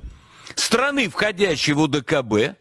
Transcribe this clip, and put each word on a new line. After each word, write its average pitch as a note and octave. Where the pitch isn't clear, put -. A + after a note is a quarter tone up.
Страны, C4+
входящей F#3
в C#3+
О D#3
Д C#3
К D3
Б A2+